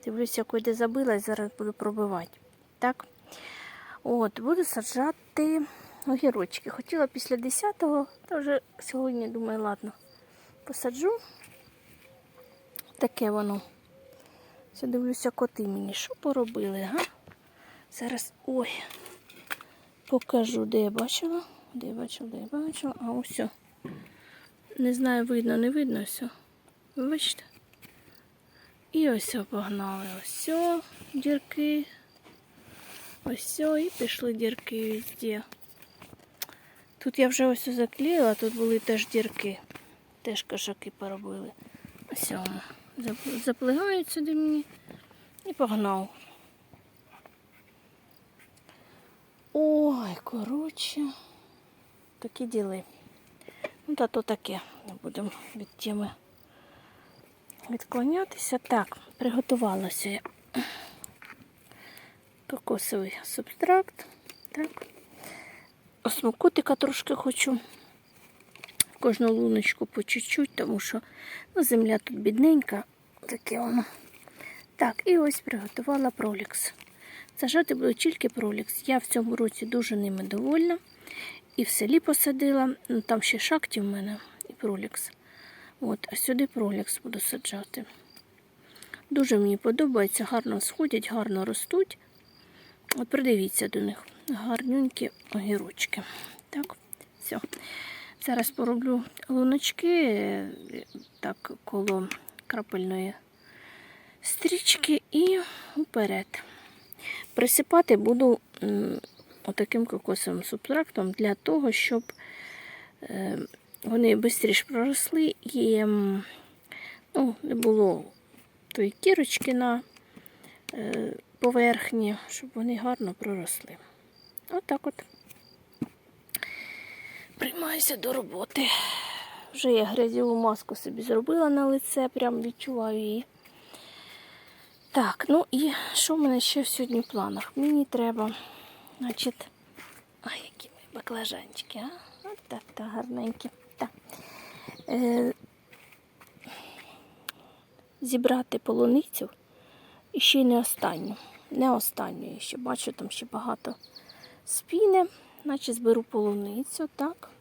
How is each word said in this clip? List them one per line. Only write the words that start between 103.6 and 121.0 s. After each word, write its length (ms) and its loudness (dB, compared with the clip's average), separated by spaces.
стрічки 920 0
і 300 4
вперед. 680 -4
Присипати 640 6
буду, 420 6
м, 380 0
отаким 420 0
кокосовим 580 -2
субстрактом 640 -2
для 240 2
того, 380 2
щоб, 300 2
е, 360 -4
вони 320 6
бистріш 460 2
проросли 800 2
і, 320 2
м, 500 2
ну, 280 4
не 120 -2
було 500 4
тої 220 0
кірочки 640 2
на, 280 2
е, 380 -4